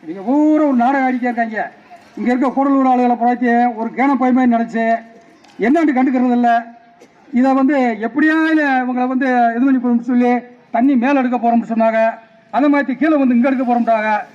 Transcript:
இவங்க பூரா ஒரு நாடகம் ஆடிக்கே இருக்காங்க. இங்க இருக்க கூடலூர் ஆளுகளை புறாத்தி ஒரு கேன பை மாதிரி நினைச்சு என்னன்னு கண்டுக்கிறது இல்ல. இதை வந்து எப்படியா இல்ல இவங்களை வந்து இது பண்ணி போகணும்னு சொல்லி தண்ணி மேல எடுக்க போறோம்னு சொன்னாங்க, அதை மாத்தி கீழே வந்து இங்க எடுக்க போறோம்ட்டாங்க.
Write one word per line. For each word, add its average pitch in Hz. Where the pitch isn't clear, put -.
இவங்க 185
பூரா 302
ஒரு 254
நாடகம் 269
ஆடிக்கே 247
இருக்காங்க. 220
இங்க 208
இருக்க 254
கூடலூர் 269
ஆளுகளை 247
புறாத்தி 247
ஒரு 226
கேன 269
பை 254
மாதிரி 247
நினைச்சு 233
என்னன்னு 302
கண்டுக்கிறது 254
இல்ல. 240
இதை 262
வந்து 269
எப்படியா 311
இல்ல 311
இவங்களை 247
வந்து 262
இது 240
பண்ணி 262
போகணும்னு 240
சொல்லி 247
தண்ணி 262
மேல 277
எடுக்க 247
போறோம்னு 233
சொன்னாங்க, 226
அதை 262
மாத்தி 285
கீழே 311
வந்து 254
இங்க 240
எடுக்க 262
போறோம்ட்டாங்க. 226